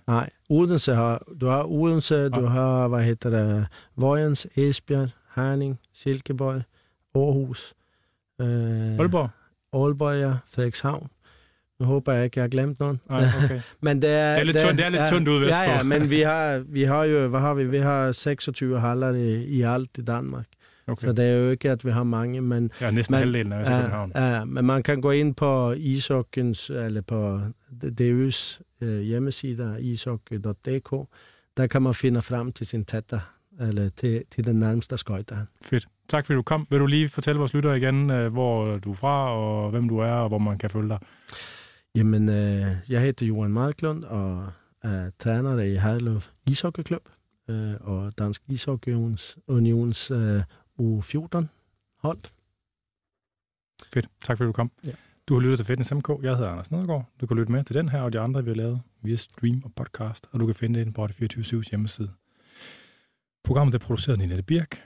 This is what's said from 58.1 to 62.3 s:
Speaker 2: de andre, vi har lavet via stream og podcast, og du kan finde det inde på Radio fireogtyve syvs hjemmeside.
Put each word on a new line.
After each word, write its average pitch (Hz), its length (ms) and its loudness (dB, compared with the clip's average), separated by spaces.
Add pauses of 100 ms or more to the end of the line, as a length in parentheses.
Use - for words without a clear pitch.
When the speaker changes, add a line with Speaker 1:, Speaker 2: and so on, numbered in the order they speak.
Speaker 2:
de 110 80 -2
andre, 127 240 -2
vi 117 60 -4
har 110 60 -2
lavet 117 240 -2 (220)
via 110 140 -2
stream 120 480 -2
og 120 120 -18
podcast, 110 560 -10
og 117 80 -2
du 113 60 2
kan 110 80 0
finde 117 240 -2
det - 60 0
inde 113 80 -4
på 110 100 -6
Radio 104 120 -4
fireogtyve 113 300 -6
syvs 113 240 -4
hjemmeside. 104 420 -4 (1300)